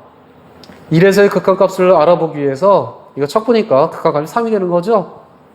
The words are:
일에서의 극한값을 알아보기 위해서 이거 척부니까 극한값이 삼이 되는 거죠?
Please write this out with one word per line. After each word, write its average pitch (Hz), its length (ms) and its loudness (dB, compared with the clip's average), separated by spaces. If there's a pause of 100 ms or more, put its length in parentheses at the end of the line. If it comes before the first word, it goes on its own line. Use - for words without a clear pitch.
(920)
일에서의 190 380 4
극한값을 185 680 0
알아보기 156 460 0
위해서 143 680 -2 (100)
이거 143 100 -2
척부니까 214 640 0
극한값이 151 420 -4
삼이 233 180 -4
되는 190 180 -2
거죠? 175 540 -2 (320)